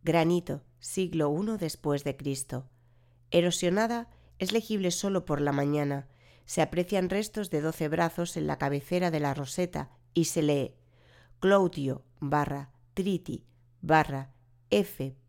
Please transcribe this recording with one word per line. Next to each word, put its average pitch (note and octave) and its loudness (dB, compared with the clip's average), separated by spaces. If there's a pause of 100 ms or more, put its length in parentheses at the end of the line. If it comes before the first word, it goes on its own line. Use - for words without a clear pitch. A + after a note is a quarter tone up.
Granito, E3 2 (180)
siglo E3 -2
uno G3+ -2
después D3+ -2
de C#3 -4
Cristo. C3+ -6 (600)
Erosionada, F#3 0 (280)
es F#3 -4
legible G#3+ 0
solo F#3+ -2
por C#3+ -2
la C#3+ 2
mañana. C#3+ 0 (360)
Se - -4
aprecian F3+ 0
restos G#3 -4
de D#3 0
doce D#3+ -2
brazos E3+ -2
en D3+ -2
la D3 -2
cabecera D3 -2
de D#3 -2
la C#3 -2
roseta D3 -6 (220)
y E3+ 4
se D#3+ 0
lee: C#3+ 2 (640)
Claudio E3+ 4 (160)
barra C#3+ -2 (220)
Triti F#3 -2 (360)
barra D3 2 (360)
F C3+ 0 (120)